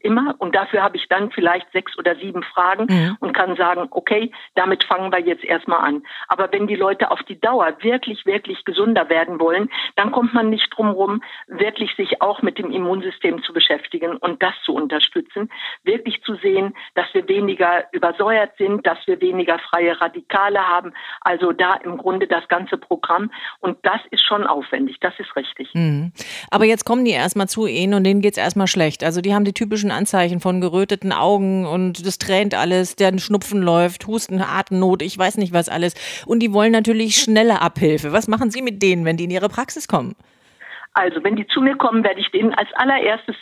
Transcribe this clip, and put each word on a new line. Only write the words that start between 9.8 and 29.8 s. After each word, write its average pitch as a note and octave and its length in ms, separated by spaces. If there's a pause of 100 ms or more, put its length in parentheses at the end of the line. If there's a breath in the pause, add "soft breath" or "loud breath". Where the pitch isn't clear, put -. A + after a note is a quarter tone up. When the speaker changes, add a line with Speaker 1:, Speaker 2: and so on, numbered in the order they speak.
Speaker 1:
dann G3+ 180
kommt A#3 220
man A3 160
nicht A3 260
drum G#3+ 140
rum, G3 320 (240 loud breath)
wirklich G#3 480
sich - 260
auch G3 220
mit F#3+ 160
dem F#3 120
Immunsystem F3+ 720
zu E3 120
beschäftigen E3 600
und F3 260
das E3 100 (120)
zu D3+ 100
unterstützen. D#3+ 720 (360 loud breath)
Wirklich A3+ 380
zu G#3+ 120
sehen, G3 400 (220 loud breath)
dass F3 180
wir F3+ 140
weniger F#3+ 640
übersäuert G3+ 680
sind, G3+ 280
dass E3+ 200
wir F#3 160
weniger F3+ 360 (120)
freie E3+ 280
Radikale G3 600 (100)
haben. F3+ 240 (300 loud breath)
Also F3+ 300
da F3+ 220
im F3 220
Grunde F#3+ 300
das E3+ 220
ganze F#3 280
Programm. F3+ 540 (300 loud breath)
Und F#3 260
das G#3 140 (100)
ist - 160
schon G#3 200
aufwendig, C3+ 540
das F3+ 180
ist - 180
richtig. C3 360
Speaker 2:
Mhm. E3 400 (380 loud breath)
Aber A3 140
jetzt A3 200
kommen B3 200
die A3+ 80
erstmal F3+ 340
zu A3 200
Ihnen F3 280
und G3 80
denen G3 180
geht's G3+ 180
erstmal F#3 280
schlecht. D#3 380
Also E3 160
die G3 120
haben G#3 120
die G3 80
typischen G#3 400